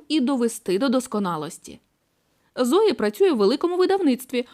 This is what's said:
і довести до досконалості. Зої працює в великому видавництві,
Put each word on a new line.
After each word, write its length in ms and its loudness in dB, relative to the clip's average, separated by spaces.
і 120 0
довести 600 -2
до 100 0
досконалості. 880 -4
Зої 380 2
працює 380 0
в 60 0
великому 400 2
видавництві, 760 0